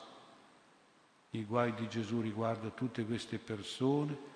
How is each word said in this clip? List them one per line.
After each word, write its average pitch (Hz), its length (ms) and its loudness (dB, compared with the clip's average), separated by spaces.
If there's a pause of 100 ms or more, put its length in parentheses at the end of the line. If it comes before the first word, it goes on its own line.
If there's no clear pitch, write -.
(1300)
Il 110 160 -4
guai 120 280 4
di 107 140 -2
Gesù 110 320 0
riguarda 110 480 0
tutte 117 360 -2
queste 110 340 -2
persone, 139 960 0